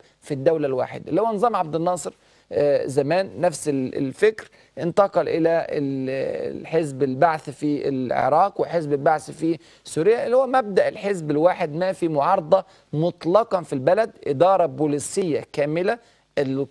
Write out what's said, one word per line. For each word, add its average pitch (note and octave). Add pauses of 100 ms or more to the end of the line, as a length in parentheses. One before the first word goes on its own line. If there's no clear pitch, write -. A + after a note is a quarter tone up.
(220)
في -
الدولة D3
الواحدة، C3
اللي F3
هو A3+
نظام G#3+
عبد E3
الناصر، F3 (380)
آه، C#3+
زمان C#3
نفس D#3+
ال-، C3+
الفكر، G3+ (300)
انتقل E3+
إلى E3
ال-، C3+
الحزب C#3+
البعث D#3
في C#3+
العراق C3+
وحزب D3+
البعث D3
في E3 (260)
سوريا، G3+
اللي A#3+
هو C4
مبدأ G#3+
الحزب E3
الواحد، D#3+
ما F#3
في F3
معارضة E3 (280)
مطلقا F3
في D#3
البلد، E3+ (160)
إدارة E3+
بوليسية C#3+ (100)
كاملة، F3 (380)
ال-، C3+